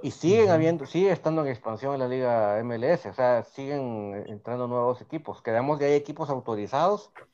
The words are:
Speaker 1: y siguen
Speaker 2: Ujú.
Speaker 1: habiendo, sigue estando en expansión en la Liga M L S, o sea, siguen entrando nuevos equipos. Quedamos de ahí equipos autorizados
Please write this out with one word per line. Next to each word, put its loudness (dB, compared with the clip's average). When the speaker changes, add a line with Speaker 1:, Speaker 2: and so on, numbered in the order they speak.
Speaker 1:
y -6
siguen 4
Speaker 2:
Ujú. 6
Speaker 1:
habiendo, 2
sigue 2
estando 0
en -2
expansión -6
en -4
la 0
Liga 2
M -4
L 2
S, -2
o -10
sea, 2
siguen -6
entrando -8
nuevos 0
equipos. -10
Quedamos 0
de 0
ahí 4
equipos -2
autorizados -2